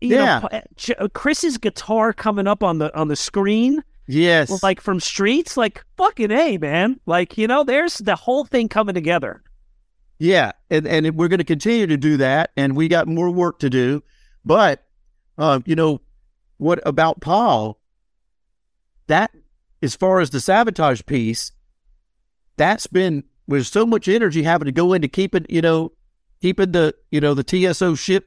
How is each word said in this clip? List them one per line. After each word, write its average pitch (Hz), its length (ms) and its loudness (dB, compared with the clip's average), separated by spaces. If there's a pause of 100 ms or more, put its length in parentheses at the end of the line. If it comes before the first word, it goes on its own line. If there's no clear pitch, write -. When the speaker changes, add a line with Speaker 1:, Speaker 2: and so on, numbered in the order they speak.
Speaker 1:
you 247 160 2
Speaker 2:
Yeah. 214 240 2
Speaker 1:
know, 214 80 -8
P-, - 460 -10
Ch-, 202 180 -6
Chris's 285 460 -2
guitar 220 540 -2
coming 202 360 -2
up 208 160 0
on 165 140 0
the, 151 200 -4
on 156 80 0
the 147 80 -4
screen. 220 720 0 (240)
Speaker 2:
Yes. 165 560 2
Speaker 1:
Like, 190 160 0
from 185 180 -4
Streets, 233 580 -2
like, 226 280 -4 (120)
fucking 262 360 0
A, 262 260 2
man. 170 480 0
Like, 175 320 -2
you 220 80 0
know, 269 160 2
there's 277 360 0
the 196 180 -2
whole 262 280 -2
thing 233 240 0
coming 208 280 -2
together. 156 480 -2 (800)
Speaker 2:
Yeah, 165 300 2 (180)
and, 156 160 0
and 160 300 0
we're 170 100 2
gonna 175 160 0
continue 202 460 0
to 156 80 2
do 151 220 2
that, 135 380 0
and 139 200 0
we 160 100 0
got 165 220 0
more 165 200 -2
work 175 300 -2
to 143 100 -2
do. 127 360 0 (400)
But, 175 400 2 (520)
uh, 156 300 2
you 160 80 -2
know, 156 260 0 (580)
what 165 280 0
about 160 340 0
Paul? 147 600 0 (1300)
That, 170 240 2 (500)
as 135 140 -4
far 185 240 2
as 139 100 -2
the 139 80 -4
Savatage 185 680 0
piece, 117 440 -4 (1080)
that's 185 300 0
been, 175 380 -2 (240)
there's 139 200 -2
so 214 160 2
much 226 220 0
energy 185 380 2
having 160 220 0
to 135 60 -2
go 175 200 2
into 160 160 0
keeping, 190 400 -2
you 165 120 0
know, 165 300 0 (500)
keeping 185 300 0
the, 165 240 2 (160)
you 147 100 -2
know, 147 140 2
the 135 80 -2
T 185 240 0
S 175 160 -2
O 170 140 0
ship 185 300 -2